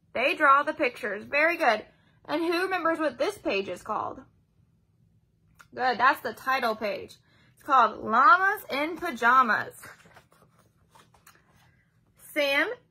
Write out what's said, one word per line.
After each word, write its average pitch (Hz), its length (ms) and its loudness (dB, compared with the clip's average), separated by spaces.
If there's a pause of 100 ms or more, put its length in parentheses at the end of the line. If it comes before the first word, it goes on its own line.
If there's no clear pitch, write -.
(140)
They 277 220 -2
draw 285 280 4
the 311 100 -4
pictures. 240 500 -6
Very 294 340 0
good. 233 280 0 (400)
And 302 160 -4
who 339 220 -2
remembers 330 360 -2
what 277 180 -4
this 359 200 -4
page 202 320 -6
is 180 120 -12
called? - 400 -8 (1500)
Good, 240 260 -2
that's 269 220 4
the 226 120 -8
title 247 420 -2
page. 202 420 -8 (380)
It's - 80 -20
called 247 400 2
Llamas 349 680 4
in 302 260 -4
Pajamas. 247 800 2 (2500)
Sam, 294 360 0 (220)